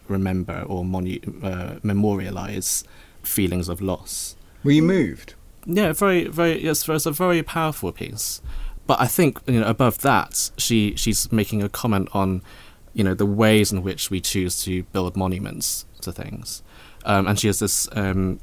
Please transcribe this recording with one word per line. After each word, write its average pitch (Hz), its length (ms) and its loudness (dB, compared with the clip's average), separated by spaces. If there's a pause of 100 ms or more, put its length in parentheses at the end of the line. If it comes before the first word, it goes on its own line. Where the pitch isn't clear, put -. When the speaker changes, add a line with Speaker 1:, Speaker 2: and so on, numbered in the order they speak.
Speaker 1:
remember 92 580 -2
or 90 200 -4
monu-, 92 580 -6
uh, 92 380 -6
memorialise 98 1040 -2 (360)
feelings 90 460 0
of 87 140 -6
loss. - 560 -6 (240)
Speaker 2:
Were 143 100 4
you 151 120 6
moved? 165 520 0 (300)
Speaker 1:
Yeah, 175 280 2
very, 185 340 2
very. 165 340 2
Yes, 160 280 0
it's 156 160 0
a 165 60 0
very 175 300 2
powerful 156 520 -2
piece. - 480 -8 (460)
But - 120 4
I 123 80 4
think, - 400 2
you 120 140 4
know, 107 60 2
above 117 340 2
that, - 560 0
she, 104 400 2
she's - 340 0
making 107 320 0
a 101 60 -2
comment 101 420 0
on, 95 300 0 (520)
you 104 120 2
know, 92 80 4
the 101 120 0
ways 107 460 4
in 92 120 -2
which 92 280 -4
we 92 80 0
choose 90 460 -2
to 90 260 -2
build 90 240 -2
monuments 95 680 -4 (160)
to 180 100 -8
things. - 500 -12 (440)
Um, 98 200 4
and 101 140 2
she 113 80 2
has 98 120 2
this, - 340 0
um, 95 500 0